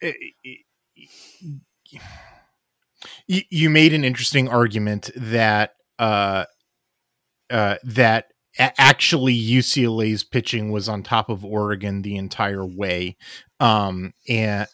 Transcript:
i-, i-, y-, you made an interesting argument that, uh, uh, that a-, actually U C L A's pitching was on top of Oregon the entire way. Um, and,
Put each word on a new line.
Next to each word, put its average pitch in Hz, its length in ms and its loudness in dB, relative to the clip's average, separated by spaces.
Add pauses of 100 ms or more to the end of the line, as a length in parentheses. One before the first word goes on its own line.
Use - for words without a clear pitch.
i-, 160 120 -6 (320)
i-, 127 180 -20 (2750)
y-, 185 220 -2
you 160 180 2
made 156 240 8
an 147 120 2
interesting 127 440 0
argument 107 680 0
that, 110 580 0 (240)
uh, 101 480 0 (1040)
uh, 104 320 0
that 117 440 2 (320)
a-, 131 220 2
actually 131 540 4
U 117 260 2
C 123 240 0
L 113 160 0
A's 107 220 -2
pitching 113 480 -4
was 104 180 -6
on 101 140 -6
top 113 260 0
of 104 160 -8
Oregon 101 580 -4
the 101 140 -8
entire 98 480 -6
way. 90 520 -6 (420)
Um, 98 560 0 (140)
and, 107 460 -2